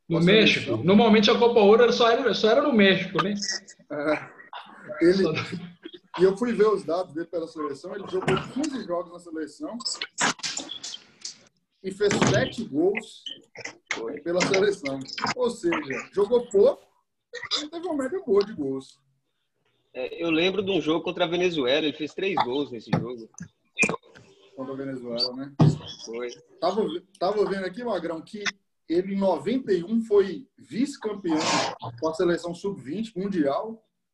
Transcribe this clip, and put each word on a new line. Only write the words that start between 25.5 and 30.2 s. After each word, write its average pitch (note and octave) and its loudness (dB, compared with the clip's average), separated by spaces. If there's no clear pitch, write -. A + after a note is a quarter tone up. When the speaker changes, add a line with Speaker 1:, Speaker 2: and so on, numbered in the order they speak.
Speaker 3:
Foi. A#2+ -8
Speaker 2:
Tava, G3 0
tava G3 0
vendo F#3+ -4
aqui, F#3 -8
Magrão, F3+ -6
que G#3 -14
ele F#3 -2
em G3 -2
noventa G3 0
e F3 2
um A3+ 0
foi F#3+ 2